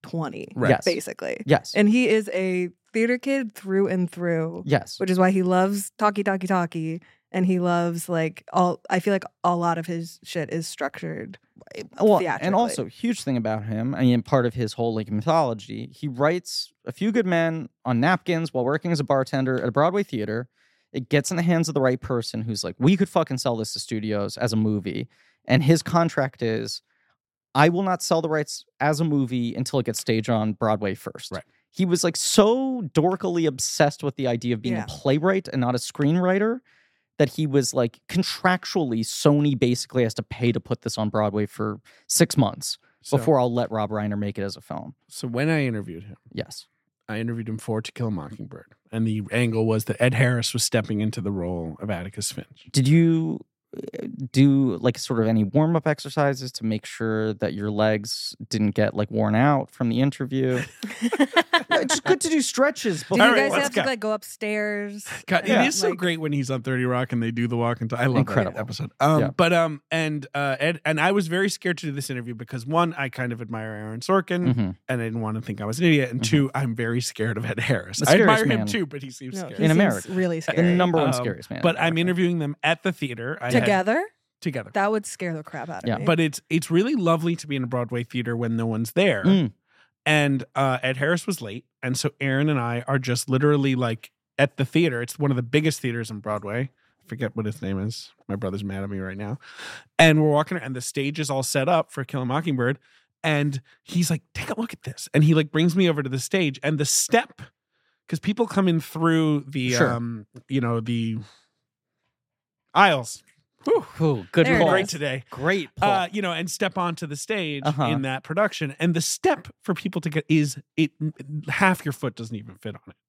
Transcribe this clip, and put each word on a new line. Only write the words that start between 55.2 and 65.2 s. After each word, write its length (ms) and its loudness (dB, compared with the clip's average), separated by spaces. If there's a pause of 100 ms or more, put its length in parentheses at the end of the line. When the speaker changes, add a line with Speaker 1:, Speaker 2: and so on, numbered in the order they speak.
Speaker 3:
of 60 4
any 180 4
warm-up 440 2
exercises 640 -2
to 120 -10
make 220 -2
sure 480 -2
that 180 -2
your 180 -4
legs 640 0 (120)
didn't 280 2
get, 180 2
like, 160 -2
worn 240 0
out 360 2
from 180 -2
the 120 0
interview? 640 0 (400)
Speaker 1:
<laughs> 0 - (680)
Speaker 3:
Yeah, 120 2
it's 180 0
good 220 2
to 80 -2
do 100 2
stretches 600 0
Speaker 1:
Did 100 -14
you 60 2
Speaker 3:
before. 100 8
Speaker 2:
All 60 6
right, 100 4
Speaker 1:
guys 100 2
Speaker 2:
let's 120 2
Speaker 1:
have 100 -4
to, 80 2
Speaker 2:
go. 40 0
Speaker 1:
like, 140 -2
go 120 -2
upstairs? 960 -6 (200)